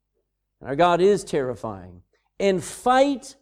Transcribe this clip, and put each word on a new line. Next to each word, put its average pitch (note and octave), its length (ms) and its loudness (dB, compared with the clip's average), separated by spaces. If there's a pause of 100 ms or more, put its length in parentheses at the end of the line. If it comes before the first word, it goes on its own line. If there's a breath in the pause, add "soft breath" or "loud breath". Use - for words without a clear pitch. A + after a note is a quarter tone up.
(600)
And - 80 -14
our C3+ 60 -6
God E3+ 260 4
is G3 220 4
terrifying. G#2+ 800 -8 (380)
"And F#3+ 240 0
fight C4 760 0